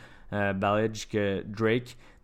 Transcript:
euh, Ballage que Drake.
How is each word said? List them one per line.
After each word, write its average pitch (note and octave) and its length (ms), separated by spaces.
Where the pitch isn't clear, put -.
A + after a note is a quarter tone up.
euh, G2+ 200
Ballage G#2+ 560
que G2+ 380
Drake. A2 500